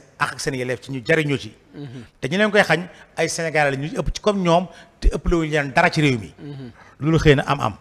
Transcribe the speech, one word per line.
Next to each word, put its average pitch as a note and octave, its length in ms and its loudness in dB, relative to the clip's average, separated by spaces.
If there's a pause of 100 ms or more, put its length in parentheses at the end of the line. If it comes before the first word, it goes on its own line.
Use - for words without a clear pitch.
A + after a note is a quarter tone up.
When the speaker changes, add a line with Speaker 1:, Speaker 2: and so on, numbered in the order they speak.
(200)
Speaker 1:
àq D3 140 -10
ak B2+ 60 -14
seen C#3+ 160 -4
yelleef B2+ 260 -6
ci - 100 -14
ñu C3+ 140 -8
jariñoo D3+ 320 0
ci. G#2+ 160 -14 (220)
Speaker 2:
Mhm. C3 280 -14 (160)
Speaker 1:
Te C3 80 -6
ñu D#3+ 100 -2
leen G#3 140 2
koy G#3 120 6
xañ E3+ 240 0 (280)
ay D#3+ 140 -2
Sénégalais D3+ 420 0
la C3+ 60 -2
ñu C#3 100 -4 (120)
ëpp - 160 -4
ci - 60 -12
comme G3+ 200 0
ñoom F3 260 4 (320)
te - 140 0
ëppale F3 220 0
wuñu D#3+ 160 0
leen C#3+ 200 0
dara E3+ 200 4
ci D#3+ 100 0
réew C3+ 180 4
mi. G2+ 200 -14
Speaker 2:
Mhm. C3+ 320 -14 (280)
Speaker 1:
Loolu D#3 200 2
xëy D3 160 8
na C#3+ 80 2
am-am B2+ 380 -2